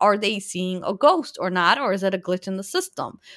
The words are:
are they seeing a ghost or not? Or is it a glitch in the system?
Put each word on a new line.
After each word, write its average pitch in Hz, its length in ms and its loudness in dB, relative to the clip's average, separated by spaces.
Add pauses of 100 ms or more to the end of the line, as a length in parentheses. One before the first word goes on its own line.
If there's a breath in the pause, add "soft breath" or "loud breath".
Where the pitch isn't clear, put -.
are 202 160 4
they 202 240 -2
seeing 185 440 -4
a 202 80 -2
ghost 294 460 2
or 185 100 -2
not? 185 300 4
Or 226 140 0
is 190 100 -2
it 190 100 2
a 190 40 0
glitch 180 320 -4
in 190 80 -4
the 196 80 -8
system? - 520 -6 (200 soft breath)